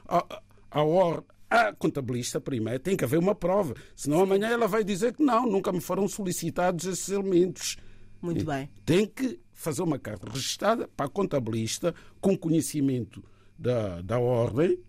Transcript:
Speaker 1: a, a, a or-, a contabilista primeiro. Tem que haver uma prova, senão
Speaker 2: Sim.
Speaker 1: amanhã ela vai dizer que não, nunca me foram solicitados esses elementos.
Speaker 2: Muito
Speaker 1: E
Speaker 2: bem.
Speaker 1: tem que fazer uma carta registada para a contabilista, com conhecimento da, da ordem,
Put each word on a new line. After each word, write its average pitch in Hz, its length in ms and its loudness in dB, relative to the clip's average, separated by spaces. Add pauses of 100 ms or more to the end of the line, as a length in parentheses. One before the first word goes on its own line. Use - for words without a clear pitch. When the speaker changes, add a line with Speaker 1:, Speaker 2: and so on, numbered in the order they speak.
Speaker 1:
a, 175 100 0
a, - 240 -6 (380)
a - 20 4
or-, 160 420 2 (260)
a 220 240 4
contabilista 127 640 -4
primeiro. 117 400 -4
Tem 185 160 0
que - 80 -2
haver 135 140 2
uma 190 160 4
prova, 175 400 0 (200)
senão 147 220 -2
Speaker 2:
Sim. 180 60 6
Speaker 1:
amanhã 196 260 4
ela 233 180 2
vai 214 160 2
dizer 202 300 0
que - 100 -4
não, 247 240 4
nunca 196 260 0
me 175 100 -2
foram 185 260 0
solicitados 175 800 -2
esses 180 240 -6
elementos. 185 640 2 (440)
Speaker 2:
Muito 170 200 -2
Speaker 1:
E 156 60 -2
Speaker 2:
bem. 139 240 -4 (140)
Speaker 1:
tem 196 220 4
que 254 320 -4 (140)
fazer 156 300 -6
uma 165 160 0
carta 104 300 -10
registada 196 680 -2
para 143 80 -2
a 147 40 -2
contabilista, 127 840 -2 (240)
com 190 180 2
conhecimento 139 840 0 (360)
da, 110 420 -2
da 107 180 -2
ordem, 123 720 2